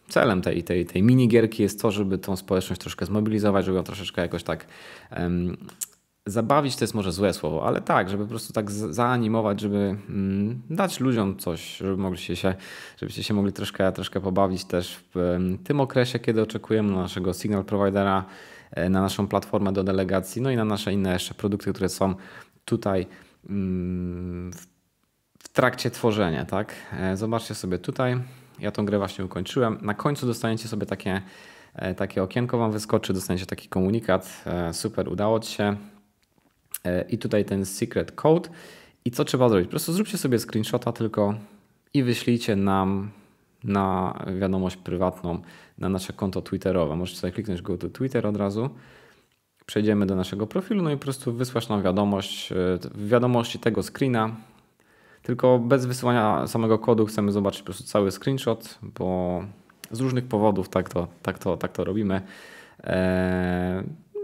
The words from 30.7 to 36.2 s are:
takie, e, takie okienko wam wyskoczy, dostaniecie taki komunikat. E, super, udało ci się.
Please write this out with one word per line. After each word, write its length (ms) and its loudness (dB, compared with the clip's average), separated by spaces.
takie, 360 -4
e, 200 -4
takie 280 -2
okienko 360 0
wam 140 2
wyskoczy, 400 0
dostaniecie 340 -2
taki 220 -10
komunikat. 800 0
E, 280 -2
super, 340 -2
udało 320 2
ci 120 -8
się. 240 0